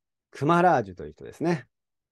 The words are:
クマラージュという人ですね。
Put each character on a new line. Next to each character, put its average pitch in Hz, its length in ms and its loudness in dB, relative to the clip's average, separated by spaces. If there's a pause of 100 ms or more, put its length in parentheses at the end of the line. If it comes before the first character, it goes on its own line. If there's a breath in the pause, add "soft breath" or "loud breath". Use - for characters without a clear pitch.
(320)
ク - 140 -8
マ 170 160 4
ラ 170 180 4
ー 117 40 -2
ジ 95 100 -12
ュ - 20 -18
と 78 100 -12
い 73 40 -12
う - 40 -16
人 - 100 -20
で 60 100 -16
す - 100 -8
ね。 160 220 -2 (460)